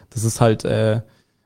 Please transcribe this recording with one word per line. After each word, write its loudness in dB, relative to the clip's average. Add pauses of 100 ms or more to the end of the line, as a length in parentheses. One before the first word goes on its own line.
(100)
das -8
ist -2
halt, 2
äh, 0 (460)